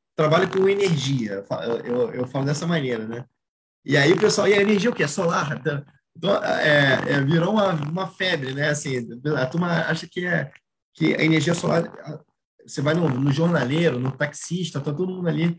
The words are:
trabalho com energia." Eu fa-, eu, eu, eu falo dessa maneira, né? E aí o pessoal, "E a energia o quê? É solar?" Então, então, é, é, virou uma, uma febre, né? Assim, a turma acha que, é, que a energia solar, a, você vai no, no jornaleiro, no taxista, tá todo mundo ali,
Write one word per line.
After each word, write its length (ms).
trabalho 340
com 180
energia." 680
Eu 120
fa-, 200
eu, 200
eu, 280
eu 140
falo 180
dessa 220
maneira, 400
né? 180
E 100
aí 160
o 80
pessoal, 280
"E 60
a 80
energia 280
o 40
quê? 100
É 40
solar?" 500
Então, 280
então, 260
é, 680
é, 80
virou 320
uma, 200
uma 340
febre, 460
né? 160
Assim, 380
a 80
turma 220
acha 200
que, 180
é, 260
que 220
a 80
energia 300
solar, 340
a, 180
você 160
vai 120
no, 140
no 240
jornaleiro, 680
no 120
taxista, 720
tá 100
todo 220
mundo 160
ali, 280